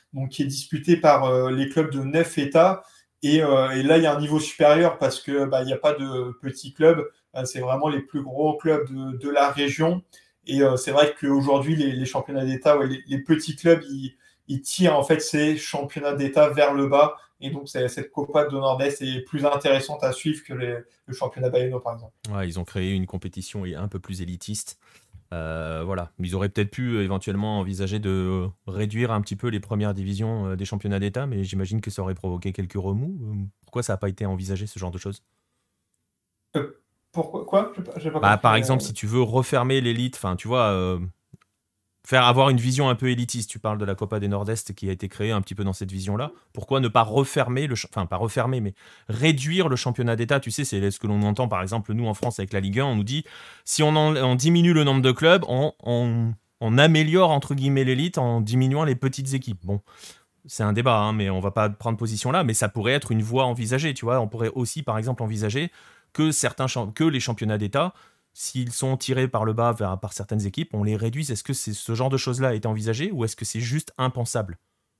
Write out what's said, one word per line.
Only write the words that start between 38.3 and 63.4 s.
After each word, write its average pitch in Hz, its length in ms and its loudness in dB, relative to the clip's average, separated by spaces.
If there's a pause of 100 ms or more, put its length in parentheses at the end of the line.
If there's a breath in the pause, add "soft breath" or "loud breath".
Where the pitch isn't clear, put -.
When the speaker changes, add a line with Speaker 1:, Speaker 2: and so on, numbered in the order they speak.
Speaker 1:
compris, 104 100 2
Speaker 2:
par 113 100 6
Speaker 1:
euh. 110 40 4
Speaker 2:
exemple, 117 260 0
si 117 100 -8
tu 107 140 -8
veux 120 160 2
refermer 127 580 0
l'élite, 120 360 -2
enfin, 92 200 -4
tu 107 120 -10
vois, 117 240 2
euh, 92 260 0 (1080)
faire 131 180 4
avoir 127 240 6
une 131 80 4
vision 127 320 0
un 127 60 2
peu 127 160 -2
élitiste, 120 400 -4
tu - 80 -12
parles 107 200 -4
de 104 60 -4
la 98 100 -2
Copa 104 260 -4
des 101 60 -2
Nord-Est 101 480 -4
qui 98 140 -8
a 95 40 -2
été 92 160 -8
créée 107 240 -4
un 101 100 0
petit - 120 -10
peu 101 100 -4
dans 95 100 -2
cette 95 180 -8
vision-là. 101 400 -6 (200 soft breath)
Pourquoi 135 280 -2
ne 120 80 2
pas 113 140 6
refermer 131 640 0
le 123 100 -2
ch-, - 140 -6
enfin, 95 160 -4
pas 95 100 -4
refermer, 117 440 -2
mais 101 140 -4 (340 soft breath)
réduire 151 600 2
le 127 80 0
championnat 117 400 0
d'État ? 117 240 0
Tu 117 100 -8
sais, 143 140 -4
c'est 101 260 0
ce - 80 -6
que - 80 -6
l'on 104 160 2
entend, 104 240 0
par 98 160 -2
exemple, 107 300 -4
nous, 117 140 -2
en 107 80 -2
France, 120 240 -4
avec 95 140 -6
la 101 80 -2
Ligue 98 200 0
un, 143 60 2
on 123 100 0
nous 101 80 2
dit, 139 200 -4 (400 loud breath)
si - 180 -2
on 151 80 4
en, 156 260 4
on 127 180 2
diminue 170 380 6
le 156 100 6
nombre 135 200 4
de 131 100 6
clubs, 165 340 6
on, 135 280 -2 (100)
on, 117 480 2 (280)
on 117 180 4
améliore, 160 520 6
entre 143 240 0
guillemets, 135 300 2
l'élite 135 340 0
en 120 220 2
diminuant 131 440 2
les 131 120 2
petites 135 380 -4
équipes. 113 300 -6
Bon, 101 160 -2 (640 loud breath)
c'est - 160 -8
un 104 100 2
débat, 117 240 2
hein, 107 160 2
mais 104 160 -2
on 92 120 -2
va 98 100 -2
pas 107 180 0
prendre 113 300 -4
position 113 320 -4
là, 170 140 0
mais 113 100 0
ça 107 160 0
pourrait 117 220 0
être 139 200 -2
une 110 100 2
voie 120 220 0